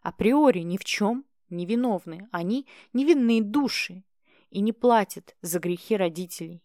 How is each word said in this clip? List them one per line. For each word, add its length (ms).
априори 580
ни 160
в 80
чём 420
не 160
виновны. 680
Они 340
невинные 500
души 600
и 100
не 140
платят 680
за 180
грехи 360
родителей. 680